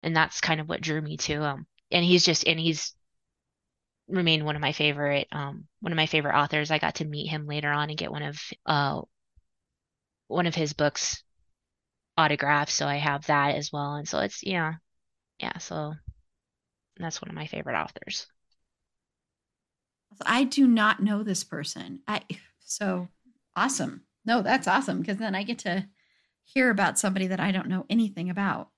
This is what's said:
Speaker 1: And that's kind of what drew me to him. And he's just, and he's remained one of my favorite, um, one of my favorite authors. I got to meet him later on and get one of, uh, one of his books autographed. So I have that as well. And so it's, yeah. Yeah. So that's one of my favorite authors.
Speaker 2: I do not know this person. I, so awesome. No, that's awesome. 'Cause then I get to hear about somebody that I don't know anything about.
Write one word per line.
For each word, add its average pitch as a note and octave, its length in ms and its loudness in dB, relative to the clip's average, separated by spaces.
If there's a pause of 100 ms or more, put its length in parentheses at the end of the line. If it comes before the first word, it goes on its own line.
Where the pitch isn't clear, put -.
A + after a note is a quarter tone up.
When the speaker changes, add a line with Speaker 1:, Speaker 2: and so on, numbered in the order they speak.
Speaker 1:
And E3 120 -2
that's - 260 2
kind D#3+ 180 0
of D#3 80 -6
what E3+ 140 -4
drew D#3+ 200 -2
me D#3 160 -8
to D3 260 -2
him. C#3+ 240 -4 (240)
And F3 120 4
he's F3 220 8
just, D#3+ 200 4
and E3 140 2
he's D#3+ 340 -2 (1160)
remained E3 360 2
one D3+ 100 0
of D3 60 -4
my D3+ 120 0
favorite, C#3+ 580 2
um, C#3+ 360 -8 (120)
one E3 140 -4
of - 20 0
my D#3 100 4
favorite D3 320 2
authors. D3 320 2
I D#3 100 2
got D#3 160 -2
to D#3 100 -4
meet D3 220 -6
him D#3 200 -6
later D3 240 -2
on D3 180 0
and D3+ 80 -6
get E3 140 -6
one D3 120 -6
of, D3 160 -8 (260)
uh, C#3+ 360 2 (1300)
one E3+ 200 0
of E3 80 -2
his D3+ 180 0
books - 500 0 (960)
autographed. D3 540 2
So D3 160 0
I C#3+ 80 -2
have C#3+ 320 -2
that C#3+ 280 4
as D3 180 -6
well. D3 220 -4
And D3 120 -8
so - 120 -2
it's, - 240 -4
yeah. E3 320 -2 (640)
Yeah. - 180 -6
So D#3 360 -8 (1040)
that's E3 240 -8
one - 80 -14
of E3 60 -12
my D#3 120 -10
favorite - 340 -6
authors. - 460 -10 (2000)
Speaker 2:
I B3 180 4
do C4+ 240 6
not A3 360 4
know G#3 200 2
this G3 200 -2
person. - 640 -10
I, G#3 140 -2 (380)
so F#3 500 -4 (460)
awesome. G3+ 480 -2 (220)
No, A3+ 160 4
that's B3 260 2
awesome. F#3 360 0
'Cause G3 140 -4
then G#3+ 180 -4
I G3 80 -2
get A#3 160 -6
to F#3+ 280 -2 (560)
hear B3+ 260 2
about F#3+ 300 2
somebody F#3+ 280 0
that F#3 120 -2
I G3 120 2
don't F#3+ 160 -2
know F#3 220 -2
anything G3 400 0
about. F#3 480 -2